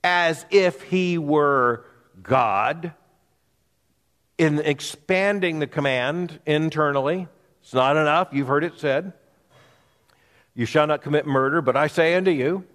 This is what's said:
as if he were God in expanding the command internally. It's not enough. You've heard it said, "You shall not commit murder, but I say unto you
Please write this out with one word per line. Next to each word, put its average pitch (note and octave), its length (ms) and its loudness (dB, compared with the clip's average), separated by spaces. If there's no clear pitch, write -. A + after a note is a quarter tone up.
as F3 480 0
if F#3 320 2
he F3+ 360 0
were C#3+ 640 2
God B2+ 720 0
in D3+ 220 2
expanding F#3 1000 -2
the C#3+ 80 -2
command C#3+ 800 -4
internally. D3+ 800 0
It's - 120 -20
not C3+ 220 2
enough. D#3 360 2
You've C#3 160 -4
heard D3 160 0
it E3 140 -10
said, D3+ 340 -4
"You A#2 100 -2
shall D3+ 220 2
not D3 160 -2
commit D3+ 240 -2
murder, C#3 340 2
but C3 160 0
I D3 100 2
say E3 280 2
unto F#3 160 2
you E3 340 -2